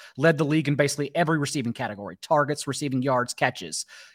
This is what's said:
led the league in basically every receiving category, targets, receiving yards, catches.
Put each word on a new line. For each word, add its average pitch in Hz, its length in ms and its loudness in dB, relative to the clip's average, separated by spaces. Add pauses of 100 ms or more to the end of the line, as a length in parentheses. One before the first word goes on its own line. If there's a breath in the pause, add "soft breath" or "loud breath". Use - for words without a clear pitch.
(160 loud breath)
led 156 220 4
the 156 60 2
league 147 240 2
in 147 60 4
basically 143 400 0
every 160 240 2
receiving 135 340 -2
category, 101 500 -8
targets, 147 440 2
receiving 135 360 -2
yards, 123 320 0
catches. - 520 -4 (280 loud breath)